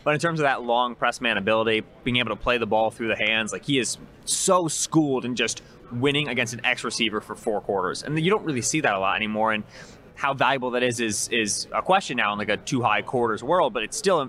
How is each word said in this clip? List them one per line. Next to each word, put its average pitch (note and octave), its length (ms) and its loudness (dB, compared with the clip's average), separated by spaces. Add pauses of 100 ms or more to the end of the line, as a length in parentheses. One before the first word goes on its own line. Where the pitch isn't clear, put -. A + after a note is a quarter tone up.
But D3+ 100 2
in D3 60 0
terms E3 200 0
of D3+ 40 2
that B2 180 2
long A#2+ 340 2
press A#2+ 240 0
man A#2 180 2
ability, A2 440 2 (220)
being B2 120 0
able A#2+ 140 0
to G#2 60 -2
play B2 220 0
the A2+ 80 -2
ball A2 240 2
through A2+ 180 -4
the G#2 80 0
hands, A2 360 0
like, F#2 120 -10
he C#3 140 0
is A2+ 180 -2 (280)
so F#3 440 2
schooled C#3+ 560 0
in B2 120 -4
just A#2 260 -2 (300)
winning C#3 360 0
against A#2+ 240 -2
an A#2+ 140 -10
X B2 180 0
receiver A2 360 -2
for G#2 160 -10
four G#2 240 -2
quarters. F#2 420 -2
And D3 160 -4
you D#3+ 120 2
don't G#3+ 140 2
really C3 180 -2
see D#3 180 -2
that B2+ 140 2
a G2 40 0
lot F#2+ 180 2
anymore. G#2+ 360 0
And G#2+ 100 -2 (540)
how C#3 180 0
valuable B2+ 380 0
that A#2+ 100 0
is, A#2+ 160 2
is, A2 300 -2
is A2 440 -2
a G#2+ 100 0
question F#3 340 2
now G#2+ 160 2
in, G2+ 60 -2
like, G#2 100 -4
a G#2 80 2
two A#2+ 260 -2
high G#2 200 2
quarters A#2 420 -2
world, D3+ 280 2
but A2 120 -4
it's - 120 -8
still D#3+ 320 2